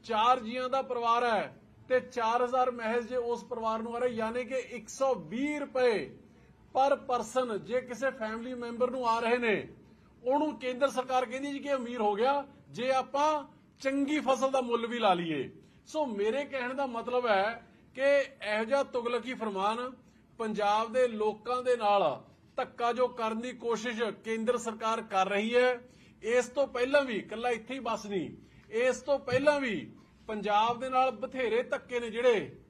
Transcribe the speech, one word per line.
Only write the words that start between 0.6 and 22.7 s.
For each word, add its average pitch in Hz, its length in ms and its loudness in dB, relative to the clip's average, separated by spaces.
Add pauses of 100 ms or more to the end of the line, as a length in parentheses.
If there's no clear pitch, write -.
ਦਾ 269 140 0
ਪਰਿਵਾਰ 240 420 2
ਹੈ 196 360 0 (280)
ਤੇ 254 120 4
ਚਾਰ 240 440 0
ਹਜ਼ਾਰ 254 260 2
ਮਹਿਜ਼ 233 380 -2
ਜੇ 254 80 -4
ਉਸ 233 280 -2
ਪਰਿਵਾਰ 220 380 -4
ਨੂੰ 233 140 -6
ਆ - 20 -4
ਰਹੇ, 254 100 0
ਯਾਨੀ 226 360 -2
ਕਿ 254 100 -6
ਇੱਕ 240 340 -6
ਸੌ 269 260 0
ਵੀਹ 247 460 -4
ਰੁਪਏ 247 580 0 (560)
per 269 240 4
person 240 600 -2
ਜੇ 208 220 -2
ਕਿਸੇ 254 300 -4
ਫੈਮਿਲੀ 233 440 -6
ਮੈਂਬਰ 240 360 -2
ਨੂੰ 247 180 -2
ਆ 226 120 2
ਰਹੇ 240 180 4
ਨੇ, 202 300 0 (560)
ਉਹਨੂੰ 285 340 2
ਕੇਂਦਰ 254 320 0
ਸਰਕਾਰ 254 360 0
ਕਹਿੰਦੀ 269 260 -6
ਜੀ 277 60 -6
ਕਿ 277 160 -2
ਅਮੀਰ 240 260 -4
ਹੋ 208 140 4
ਗਿਆ 277 320 2 (240)
ਜੇ 233 200 -4
ਆਪਾਂ 277 540 2 (360)
ਚੰਗੀ 277 400 0
ਫਸਲ 262 300 2
ਦਾ 269 100 2
ਮੁੱਲ 233 260 0
ਵੀ 233 120 -4
ਲਾ 202 160 6
ਲਈਏ। 156 360 -2 (360)
ਸੋ 302 200 -2
ਮੇਰੇ 220 380 -2
ਕਹਿਣ 254 300 -6
ਦਾ 277 120 -2
ਮਤਲਬ 247 400 -2
ਹੈ 214 400 2 (280)
ਕਿ 262 80 -4 (520)
ਇਹੋ 220 100 0
ਜਿਹਾ 277 180 2
ਤੁਗਲਕੀ 240 520 -4
ਫਰਮਾਨ 220 580 -2 (460)
ਪੰਜਾਬ 214 540 0
ਦੇ 254 160 4
ਲੋਕਾਂ 220 540 -2
ਦੇ 247 140 2
ਨਾਲ 196 480 2 (320)
ਧੱਕਾ 240 360 -2